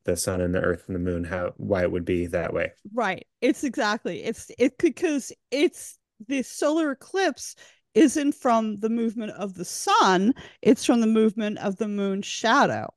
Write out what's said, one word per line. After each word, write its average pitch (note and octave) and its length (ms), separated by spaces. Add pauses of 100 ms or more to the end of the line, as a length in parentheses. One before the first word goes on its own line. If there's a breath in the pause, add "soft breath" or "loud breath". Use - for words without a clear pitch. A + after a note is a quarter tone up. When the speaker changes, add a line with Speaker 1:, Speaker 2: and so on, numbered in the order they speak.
Speaker 1:
the F2+ 120
sun F#2 240
and F2 140
the F#2 60
earth F2+ 260
and F#2+ 80
the F2+ 60
moon, F2 240
how, F2+ 340
why G2 240
it F2 100
would E2+ 140
be F2 200
that E2 280
way. - 180 (220)
Speaker 2:
Right. G#3 320 (160)
It's B3+ 220
exactly, G#3 600
it's, - 340
it, C4 200
because D#4 540 (180)
it's, - 480 (300)
the C4+ 140
solar D4+ 500
eclipse - 640 (380 soft breath)
isn't D4 400
from A3 460
the A3 100
movement A3+ 420
of G3 220
the F3 100
sun, G#3 680 (280 loud breath)
it's A3 220
from A#3+ 180
the A3 40
movement A3 520
of G3 180
the A3 120
moon's G3+ 380
shadow. G#3+ 720